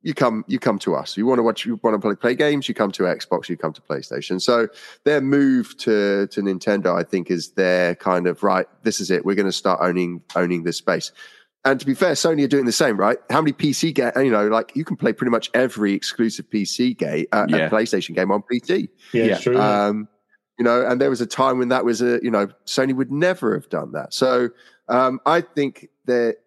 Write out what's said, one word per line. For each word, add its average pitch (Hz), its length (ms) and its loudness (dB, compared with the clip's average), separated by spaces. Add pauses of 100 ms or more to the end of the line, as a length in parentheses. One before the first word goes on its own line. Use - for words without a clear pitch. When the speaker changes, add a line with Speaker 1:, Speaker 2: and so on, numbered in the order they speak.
Speaker 1:
you 156 120 -6
come, 113 340 0
you 131 120 -2
come 104 200 0
to 85 160 -2
us. - 220 -6
You 107 80 0
wanna 123 180 2
watch, 113 220 0
you 113 180 -4
wanna 107 160 2
play, 101 160 -2
play 120 200 0
games, 147 340 0
you 107 40 -4
come 101 200 -2
to 95 100 -2
Xbox, - 460 -2
you 87 80 -4
come 78 160 -6
to - 80 -20
PlayStation. 71 600 -6
So 117 280 2 (340)
their 147 160 4
move 135 600 2
to, 101 480 2
to - 140 -4
Nintendo, 95 560 0
I 87 60 -2
think, 90 260 -4
is 87 220 -2
their 90 440 2
kind 90 320 0
of, 85 140 -2
"Right, 92 240 2 (180)
this 107 180 -2
is 95 100 -4
it. 87 140 0
We're 98 100 2
gonna 98 160 0
start 90 320 0
owning, 87 380 0 (140)
owning 87 280 0
this 85 140 -4
space." 90 340 -4 (540)
And 135 160 4
to 139 40 -10
be 135 80 0
fair, 170 200 2
Sony 151 320 2
are - 20 -2
doing 139 160 2
the 117 80 0
same, 123 240 2
right? 104 220 2 (120)
How 139 120 2
many 151 100 0
P 143 220 -2
C 160 180 -2
ga-, 123 240 0
you 131 160 2
know, 104 160 2
like, 110 280 0
you 156 100 -4
can - 100 -6
play - 160 -2
pretty 120 200 -2
much 113 220 -2
every 110 380 0
exclusive - 580 -4
P 104 140 -2
C 123 300 -2
game, 78 400 -4
uh, 104 160 0
Speaker 2:
Yeah. 80 180 2
Speaker 1:
PlayStation 107 480 -2
game 92 160 0
on 104 120 0
P 123 200 -4
C. 190 240 -2 (240)
Speaker 3:
Yeah, 117 140 2
Speaker 2:
Yeah. 107 80 2
Speaker 3:
it's 90 100 -6
true, 123 120 2
yeah. 104 320 2
Speaker 1:
Um, 107 200 -2 (500)
you 120 60 -2
know, 120 240 4
and 127 140 0
there 139 80 2
was 123 100 -2
a 117 60 0
time 131 340 0
when 123 80 0
that 127 160 0
was 117 180 0
a, 120 220 2
you 120 80 0
know, 101 160 2 (180)
Sony 135 300 0
would 131 160 -2
never 151 440 0
have 143 120 -8
done 78 240 -6
that. 76 220 -10
So, 123 340 2 (400)
um, 127 380 2
I 165 160 4
think - 480 -6 (160)
that 120 420 0